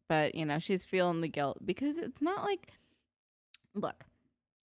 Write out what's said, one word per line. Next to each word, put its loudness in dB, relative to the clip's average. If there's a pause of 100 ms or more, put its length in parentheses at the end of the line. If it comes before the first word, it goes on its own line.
But, 2
you -2
know, 0
she's 0
feeling 2
the 0
guilt -2
because -2
it's -6
not 0
like, -2 (1040)
look, -4 (600)